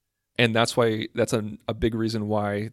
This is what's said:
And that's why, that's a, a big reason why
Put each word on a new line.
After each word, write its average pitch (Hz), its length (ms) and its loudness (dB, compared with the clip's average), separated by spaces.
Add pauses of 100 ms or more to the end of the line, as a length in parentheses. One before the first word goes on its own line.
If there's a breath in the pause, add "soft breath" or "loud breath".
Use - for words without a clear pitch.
(380)
And 113 180 2
that's 117 220 2
why, 113 360 2
that's - 200 2
a, 110 100 0 (240)
a 117 60 -2
big 113 200 0
reason 110 360 -2
why 104 440 -2